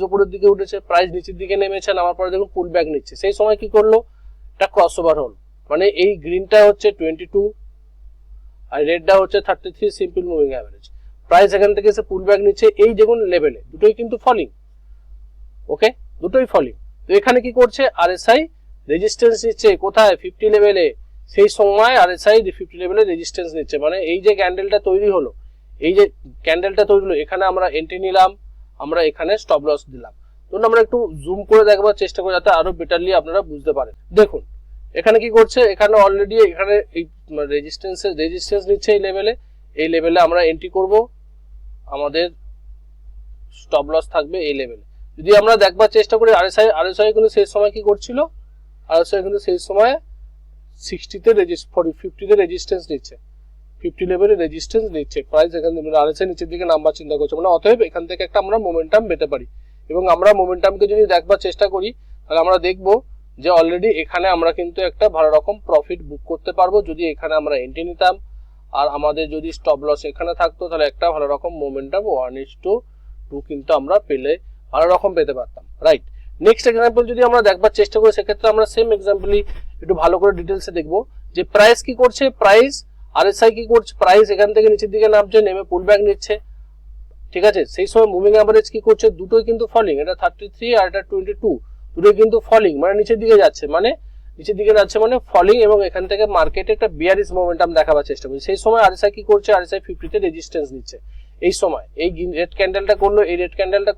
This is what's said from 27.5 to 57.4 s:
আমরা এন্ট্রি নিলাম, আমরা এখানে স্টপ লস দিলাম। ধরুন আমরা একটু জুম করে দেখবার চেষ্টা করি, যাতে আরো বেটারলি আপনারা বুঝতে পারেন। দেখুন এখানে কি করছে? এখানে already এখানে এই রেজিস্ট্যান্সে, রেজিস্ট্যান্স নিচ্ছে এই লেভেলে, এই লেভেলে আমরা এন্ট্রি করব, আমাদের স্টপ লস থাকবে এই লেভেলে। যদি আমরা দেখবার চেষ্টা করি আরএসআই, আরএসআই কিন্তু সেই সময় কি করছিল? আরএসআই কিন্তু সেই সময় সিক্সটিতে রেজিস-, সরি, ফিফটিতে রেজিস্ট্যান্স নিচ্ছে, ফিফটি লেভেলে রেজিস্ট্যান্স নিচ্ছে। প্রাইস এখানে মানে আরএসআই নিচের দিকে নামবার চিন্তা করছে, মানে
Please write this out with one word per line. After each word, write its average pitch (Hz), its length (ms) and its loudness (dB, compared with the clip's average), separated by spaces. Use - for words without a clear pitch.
আমরা 185 140 -2
এন্ট্রি 180 280 -10
নিলাম, 190 220 4
আমরা 156 160 -4
এখানে 170 240 -4
স্টপ 151 240 -2
লস 147 140 -2
দিলাম। 117 200 -20
ধরুন 208 220 -6
আমরা 226 160 4
একটু 247 120 -4
জুম 185 160 -8
করে 214 220 6
দেখবার 202 300 2
চেষ্টা 196 220 -6
করি, 190 140 -4
যাতে 190 220 0
আরো 170 100 -2
বেটারলি 170 400 -4
আপনারা 165 200 -4
বুঝতে 147 260 -6
পারেন। 131 180 -8
দেখুন 196 220 2
এখানে 220 240 2
কি 233 140 -6
করছে? 226 220 4
এখানে 208 220 2
already 196 320 0
এখানে 196 260 -2
এই 170 60 -6
রেজিস্ট্যান্সে, 165 520 -8
রেজিস্ট্যান্স 180 500 -4
নিচ্ছে 202 240 0
এই 196 100 0
লেভেলে, 196 280 -4
এই 160 120 -2
লেভেলে 170 340 2
আমরা 170 120 0
এন্ট্রি 165 260 -10
করব, 190 160 0
আমাদের 147 300 -4
স্টপ 143 320 -4
লস 160 120 -2
থাকবে 156 220 -4
এই 143 120 -6
লেভেলে। 117 240 -14
যদি 160 220 -4
আমরা 220 140 4
দেখবার 190 340 2
চেষ্টা 220 220 2
করি 226 200 4
আরএসআই, 190 280 2
আরএসআই 185 360 0
কিন্তু 220 200 4
সেই 202 180 2
সময় 208 220 0
কি 214 140 -10
করছিল? 240 300 -4
আরএসআই 170 320 0
কিন্তু 202 220 -6
সেই 180 200 -2
সময় 214 260 2
সিক্সটিতে 190 420 -4
রেজিস-, 175 340 -6
সরি, 165 180 -2
ফিফটিতে 196 320 -4
রেজিস্ট্যান্স 180 480 -6
নিচ্ছে, 131 240 -12
ফিফটি 175 300 -8
লেভেলে 196 320 2
রেজিস্ট্যান্স 160 520 -6
নিচ্ছে। 147 240 -8
প্রাইস 160 260 2
এখানে 165 160 -4
মানে 156 180 -2
আরএসআই 156 280 -2
নিচের 165 220 -12
দিকে 175 180 -8
নামবার 156 280 0
চিন্তা 151 200 -6
করছে, 147 200 -4
মানে 185 160 -2